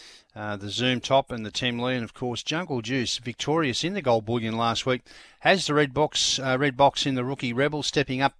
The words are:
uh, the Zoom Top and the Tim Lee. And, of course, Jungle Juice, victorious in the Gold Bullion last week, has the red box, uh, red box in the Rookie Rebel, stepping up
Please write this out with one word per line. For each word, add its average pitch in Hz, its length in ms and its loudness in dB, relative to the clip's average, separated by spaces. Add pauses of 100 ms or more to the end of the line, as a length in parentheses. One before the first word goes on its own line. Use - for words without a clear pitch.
(360)
uh, 104 200 -6
the 101 160 -8
Zoom 123 280 0
Top 135 320 2
and 113 140 -6
the 101 60 -10
Tim 123 260 -2
Lee. 123 160 -2
And, 123 100 -2
of 107 120 -12
course, 123 260 -6
Jungle 151 400 -4
Juice, 120 380 -2
victorious 147 640 -2
in 175 100 -2
the 202 80 -6
Gold 113 240 2
Bullion 113 320 -2
last 117 300 0
week, 127 160 0 (380)
has 170 260 4
the 147 80 0
red 147 180 2
box, - 460 0
uh, 127 200 2
red 139 160 0
box 139 300 4
in 139 80 0
the 127 100 0
Rookie 127 300 -4
Rebel, 143 300 0
stepping 135 360 0
up 139 200 2